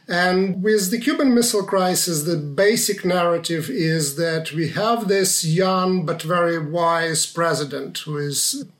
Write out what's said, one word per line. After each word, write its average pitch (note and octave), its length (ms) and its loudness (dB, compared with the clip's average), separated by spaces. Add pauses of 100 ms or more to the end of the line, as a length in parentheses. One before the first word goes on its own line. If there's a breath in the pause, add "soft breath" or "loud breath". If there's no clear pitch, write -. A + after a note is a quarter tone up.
And F#3 540 2
with G3+ 300 2
the A#3 80 0
Cuban C#4+ 340 2
Missile A#3 300 2
Crisis, F3+ 600 0
the E3+ 120 0
basic F#3+ 680 0
narrative F3 680 0
is D#3+ 460 0
that D#3+ 340 -2
we D#3 180 -2
have A3 380 0
this F#3+ 360 2
young F#3 640 2
but D#3+ 160 -4
very E3+ 380 0
wise E3 680 0
president, C#3+ 760 -4
who D3+ 180 -6
is D3 480 -4 (140)